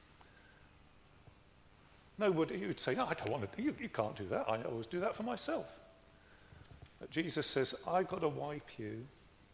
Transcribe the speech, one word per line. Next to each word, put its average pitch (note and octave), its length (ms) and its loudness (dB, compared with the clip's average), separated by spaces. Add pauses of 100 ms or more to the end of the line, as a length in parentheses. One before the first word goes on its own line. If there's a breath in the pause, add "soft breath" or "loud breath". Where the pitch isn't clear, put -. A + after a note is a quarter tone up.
(2250 loud breath)
Nobody, F#3+ 400 4
you'd F#3 220 0
say, - 160 2
"No, B2+ 100 4
I D#3 80 2
don't B2 160 0
want A2 220 0
to, - 100 -4
you, C#4 180 2
you A3+ 100 -6
can't G#2+ 260 0
do G2 120 -4
that. - 220 0
I A2+ 140 2
always A#2 240 -2
do F3 120 -2
that G3+ 160 0
for G#3+ 80 -4
myself." B3 440 -2 (1300 loud breath)
But - 120 -10
Jesus D#3 340 0
says, - 300 2 (120)
"I've F3+ 200 4
got F3+ 140 -4
to D#3+ 80 4
wipe C#3+ 480 -6
you, A2 280 -6 (480)